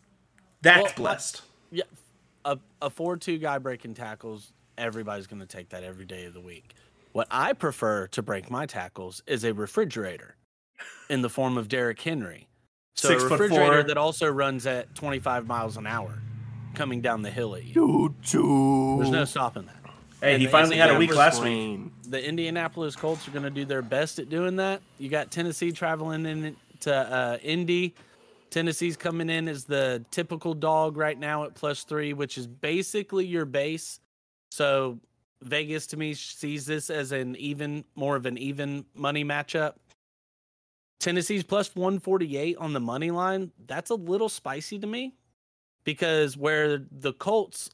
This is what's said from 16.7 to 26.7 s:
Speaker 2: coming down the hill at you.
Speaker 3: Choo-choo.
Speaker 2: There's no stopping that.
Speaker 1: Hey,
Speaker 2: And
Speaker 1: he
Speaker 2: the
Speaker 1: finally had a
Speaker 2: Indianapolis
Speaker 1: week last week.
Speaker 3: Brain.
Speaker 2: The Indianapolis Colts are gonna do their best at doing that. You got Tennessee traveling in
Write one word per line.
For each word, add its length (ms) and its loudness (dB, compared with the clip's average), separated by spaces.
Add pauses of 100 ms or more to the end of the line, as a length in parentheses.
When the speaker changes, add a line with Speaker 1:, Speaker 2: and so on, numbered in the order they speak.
Speaker 2:
coming 280 -2
down 200 2
the 80 -6
hill 260 -4
at 100 -12
you. 580 4
Speaker 3:
Choo-choo. 720 4
Speaker 2:
There's 140 4
no 140 4
stopping 420 -4
that. 80 -20 (460)
Speaker 1:
Hey, 120 6
Speaker 2:
And 80 4
Speaker 1:
he 60 6
Speaker 2:
the 40 2
Speaker 1:
finally 260 8
had 120 10
a 40 8
Speaker 2:
Indianapolis 160 6
Speaker 1:
week 100 4
last 160 10
week. 80 0
Speaker 3:
Brain. 480 -2 (160)
Speaker 2:
The 200 -4
Indianapolis 680 -4
Colts 320 -4
are 40 -12
gonna 200 -4
do 140 -6
their 180 -2
best 340 -2
at 120 -8
doing 260 0
that. 260 -2 (160)
You 120 -8
got 200 0
Tennessee 420 -2
traveling 540 -4
in 300 -6 (240)